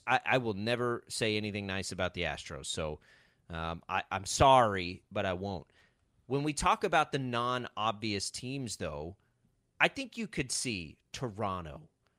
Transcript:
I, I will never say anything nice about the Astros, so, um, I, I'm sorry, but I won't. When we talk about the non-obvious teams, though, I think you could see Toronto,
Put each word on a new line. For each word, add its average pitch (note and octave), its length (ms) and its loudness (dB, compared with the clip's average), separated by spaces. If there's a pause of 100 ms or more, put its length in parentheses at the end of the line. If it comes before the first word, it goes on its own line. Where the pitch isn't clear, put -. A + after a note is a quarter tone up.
I, B2 180 4
I A#2+ 120 4
will A#2 160 0
never A#2+ 560 0
say G#2+ 260 0
anything G#2 320 -2
nice F#2+ 240 -4
about F2+ 220 -2
the F2+ 80 -4
Astros, D2 460 -4
so, D#2 320 -4 (500)
um, E2 400 -6
I, F#2 200 0
I'm F#2+ 160 -4
sorry, G#2+ 760 6 (100)
but G2+ 140 -2
I F#2 80 0
won't. F#2 340 -6 (600)
When C#3 160 0
we D3+ 100 -2
talk G3 320 2
about D#3+ 260 4
the C#3+ 80 0
non-obvious A#2 1120 -2
teams, B2+ 460 -8
though, D#2+ 400 -6 (640)
I E3+ 80 6
think C4+ 280 -10
you A3+ 100 -4
could C3 220 -4
see F2+ 460 -4 (160)
Toronto, F#2+ 680 -6 (380)